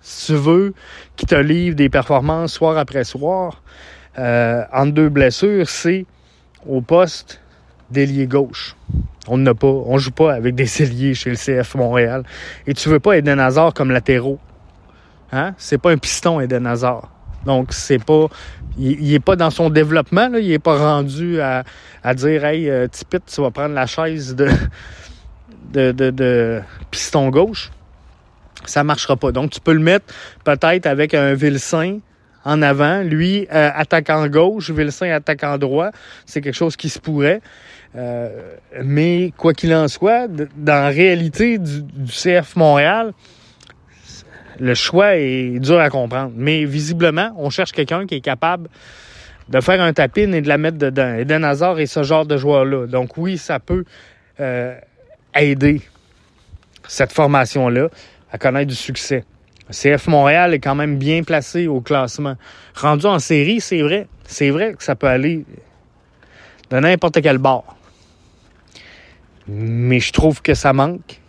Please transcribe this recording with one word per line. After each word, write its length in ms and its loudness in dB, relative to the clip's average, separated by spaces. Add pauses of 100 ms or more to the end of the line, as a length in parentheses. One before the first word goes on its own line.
si 260 -14
tu 120 2
veux 340 2 (420)
qu'il 120 -8
te 80 4
livre 400 2
des 140 2
performances 640 -2
soir 240 0
après 260 -4
soir, 600 -6 (560)
euh, 440 0 (100)
entre 200 2
deux 160 4
blessures, 600 2
c'est 380 -4 (600)
au 140 -2
poste 580 0 (520)
d'ailier 340 0
gauche. 500 -2 (520)
On 100 0
n'a 160 4
pas, 140 2
on 300 0
joue 140 -2
pas 220 4
avec 220 -2
des 260 0
ailiers 320 0
chez 160 -6
le 60 -4
C 260 -2
F 140 -6
Montréal. 480 0 (420)
Et 80 -2
tu 160 -4
veux 100 6
pas 180 4
Eden 220 2
Hazard 360 4
comme 160 0
latéraux. 480 0 (920)
Hein ? 260 -4
C'est 200 -4
pas 140 2
un 60 4
piston, 420 -2
Eden 260 -2
Hazard. 460 -4 (340)
Donc, 280 0
c'est 300 -2
pas, 220 4 (540)
il, 200 -2
il 140 0
est 60 4
pas 160 4
dans 160 2
son 180 0
développement, 600 2
là, 100 0
il 120 0
est 80 2
pas 180 2
rendu 640 0
à, 240 -2 (400)
à 120 0
dire, « 300 0
Hey, 240 0
euh, 180 0
Tipit, 380 -6
tu 160 -8
vas 100 0
prendre 240 -4
la 100 -2
chaise 500 -6
de, 140 2 (1200)
de, 200 2
de, 180 0
de 520 0 (280)
piston 400 -2
gauche. » 400 0 (960)
Ça 180 0
marchera 320 0
pas. 160 -2
Donc, 200 -2
tu 80 -14
peux 140 2
le 60 4
mettre 260 4 (380)
peut-être 440 2
avec 260 0
un 220 2
Vilsain 640 -2 (440)
en 180 0
avant, 400 2
lui, 500 0
euh, 220 4
attaquant 540 0
gauche, 440 0
Vilsain 400 -2
attaquant 460 -4
droit. 320 -2 (360)
C'est 160 -8
quelque 140 -6
chose 220 -2
qui 100 -8
se 120 -8
pourrait. 420 0 (540)
Euh, 600 -10 (280)
mais 540 0
quoi 160 2
qu'il 200 0
en 140 2
soit, 400 0
d-, 280 -8
dans 180 0
la 160 4
réalité 680 2
du, 260 -6
du 280 -10
C 300 2
F 140 -10
Montréal, 580 4 (1500)
le 160 0
choix 420 2
est 420 -2
dur 200 4
à 100 4
comprendre. 460 -4
Mais 300 -2
visiblement, 720 0
on 120 -4
cherche 220 -4
quelqu'un 340 -4
qui 100 -8
est 60 -8
capable 480 -4 (800)
de 120 2
faire 200 2
un 120 2
tap-in 380 2
et 100 0
de 60 -2
la 100 2
mettre 200 -2
dedans. 380 0
Eden 280 -2
Hazard 360 0
est 60 0
ce 180 -4
genre 220 2
de 120 -2
joueur-là. 500 0
Donc 300 -4
oui, 200 -4
ça 220 -6
peut, 240 -4 (560)
euh, 360 -6 (600)
aider 460 2 (1080)
cette 240 -2
formation-là 800 2 (420)
à 60 -14
connaître 300 0
du 80 -6
succès. 500 -6 (440)
Le 40 -14
C 240 2
F 100 -4
Montréal 460 4
est 60 0
quand 160 -2
même 220 -2
bien 260 0
placé 440 -4
au 140 -2
classement. 540 -4 (400)
Rendu 300 0
en 140 2
série, 400 0
c'est 220 -4
vrai. 260 -2 (180)
C'est 240 -2
vrai 260 -2
que 80 -20
ça 120 -4
peut 120 -2
aller 380 0 (1200)
de 80 -2
n'importe 440 2
quel 160 4
bord. 380 0 (1700)
Mais 500 0
je 120 -4
trouve 300 2
que 120 2
ça 200 2
manque 560 -2